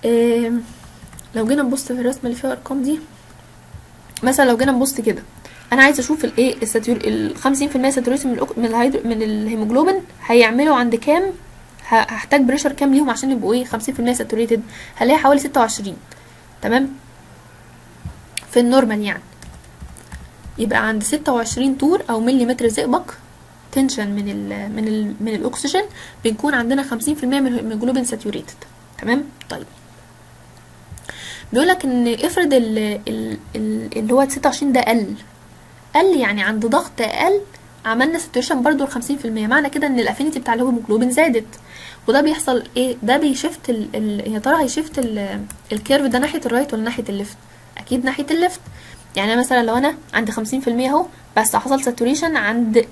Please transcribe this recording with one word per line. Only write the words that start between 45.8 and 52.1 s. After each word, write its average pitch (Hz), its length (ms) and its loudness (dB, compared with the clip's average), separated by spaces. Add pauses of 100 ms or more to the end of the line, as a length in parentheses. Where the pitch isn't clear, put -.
ده 254 120 2
ناحية 294 280 -2
الرايت 254 280 0
ولا 220 80 -2
ناحية 240 260 -6
الليفت؟ 202 280 -8 (420)
اكيد 247 260 -4
ناحية 269 260 -2
الليفت. 349 300 0 (560)
يعني 208 200 0
مثلًا 247 260 2
لو 226 140 2
انا 285 180 2 (200)
عندي 214 180 0
خمسين 226 280 -4
في 269 80 -2
المية 247 220 0
اهو، 330 160 2 (300)
بس 214 200 2
حصل 269 260 0
ساتوريشن 262 540 0